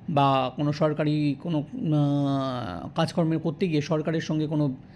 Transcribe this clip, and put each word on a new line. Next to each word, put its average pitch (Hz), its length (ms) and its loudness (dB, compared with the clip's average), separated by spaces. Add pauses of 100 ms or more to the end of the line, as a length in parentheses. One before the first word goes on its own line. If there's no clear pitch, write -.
বা 139 460 4
কোনো 151 160 2
সরকারি 151 680 0
কোনো, 170 200 -4
আহ, 139 1400 0
কাজকর্ম 160 440 0
করতে 170 280 -2
গিয়ে 151 140 2
সরকারের 160 400 -2
সঙ্গে 156 260 -2
কোনো 151 280 0 (200)